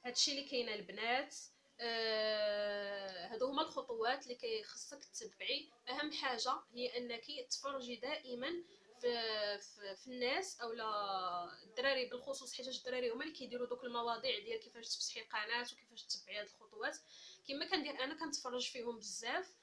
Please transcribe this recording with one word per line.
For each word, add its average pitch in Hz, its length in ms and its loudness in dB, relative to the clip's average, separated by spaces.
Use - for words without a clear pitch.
هادشي 247 260 6
اللي 277 120 0
كاين 247 260 2
البنات. 214 640 2
آه، 208 1400 2
هادو 247 200 2
هما 277 140 4
الخطوات 262 600 2
اللي 247 120 -6
كيخصك 226 680 -4
تتبعي. 233 680 -4
اهم 294 220 0
حاجه 254 420 2
هي 247 240 0
انك 247 520 -4
تفرجي 262 460 -2
دائماً 277 680 -2
في، 240 160 4
في، 202 380 -10
في - 120 -16
الناس 254 540 0
اولا 226 280 -2
الدراري 262 420 4
بالخصوص، 254 480 -6
حيت 254 140 -6
الدراري 254 420 0
هما 254 140 0
اللي 311 100 -4
كيديروا 240 340 -4
دوك 247 160 -4
المواضيع 233 560 2
ديال 220 200 -4
كيفاش 233 380 -6
تفتحي - 240 -2
قناه 220 400 0
وكيفاش - 300 -14
تتبعي - 360 -4
هاد 208 80 -4
الخطوات. 220 500 -4
كما 285 180 -2
كندير 285 380 2
انا 285 100 0
كنتفرج 254 580 -2
فيهم 233 280 -4
بزاف 262 640 -2